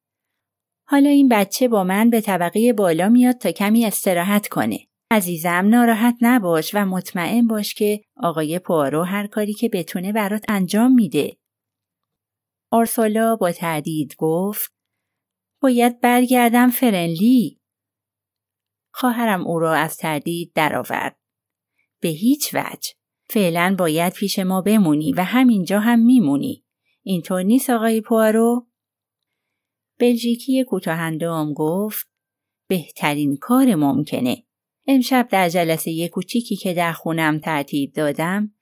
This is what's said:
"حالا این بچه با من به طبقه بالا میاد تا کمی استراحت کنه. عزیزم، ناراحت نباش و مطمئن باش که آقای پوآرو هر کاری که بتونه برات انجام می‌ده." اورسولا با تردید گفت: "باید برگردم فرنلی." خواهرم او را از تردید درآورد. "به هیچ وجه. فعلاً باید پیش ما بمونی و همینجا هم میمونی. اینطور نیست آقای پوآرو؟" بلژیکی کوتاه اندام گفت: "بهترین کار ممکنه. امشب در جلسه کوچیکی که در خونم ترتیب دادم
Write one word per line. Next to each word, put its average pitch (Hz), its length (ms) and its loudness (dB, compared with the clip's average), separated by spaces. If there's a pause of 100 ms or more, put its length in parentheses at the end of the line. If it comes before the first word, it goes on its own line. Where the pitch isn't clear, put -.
(840)
"حالا 285 260 2
این 285 180 6
بچه 220 400 0
با 208 160 2
من 202 260 2
به 233 100 2
طبقه 208 520 0
بالا 185 360 2
میاد 247 300 4
تا 180 120 -4
کمی 220 360 0
استراحت 196 600 0
کنه. 113 300 -4 (320)
عزیزم، 180 580 0
ناراحت 240 520 4
نباش 190 540 2
و 208 100 0
مطمئن 185 600 -2
باش 214 280 -4
که 208 300 -2 (120)
آقای 160 420 -2
پوآرو 165 440 0
هر 202 240 -4
کاری 208 280 -4
که 226 140 -4
بتونه 190 440 -6
برات 214 360 -4
انجام 208 460 2
می‌ده." 156 420 2 (1400)
اورسولا 226 640 0
با 180 160 -2
تردید 160 680 -6
گفت: 175 540 -4 (880)
"باید 240 400 2
برگردم 247 680 4
فرنلی." 196 880 2 (1400)
خواهرم 226 500 0
او 165 120 -2
را 160 160 2
از 156 220 -2
تردید 170 580 -6
درآورد. - 640 -4 (840)
"به 180 80 -4
هیچ 220 460 -2
وجه. - 360 -8 (400)
فعلاً 180 480 0
باید 170 340 0
پیش - 260 -4
ما 190 220 -2
بمونی 175 520 2
و 180 120 -2
همینجا 208 560 2
هم 233 180 2
میمونی. 226 640 2 (380)
اینطور 185 400 -4
نیست 233 280 2
آقای 226 300 0
پوآرو؟" 226 680 2 (1300)
بلژیکی 240 640 0
کوتاه 185 340 -4
اندام 160 540 -4
گفت: 170 540 -4 (600)
"بهترین 147 680 -4
کار 254 380 2
ممکنه. 143 720 -2 (420)
امشب 254 440 2
در 190 180 2
جلسه 165 600 -2
کوچیکی 214 480 -6
که 185 180 -4
در 170 180 -2
خونم 160 460 -2
ترتیب 151 540 -4
دادم 170 680 -4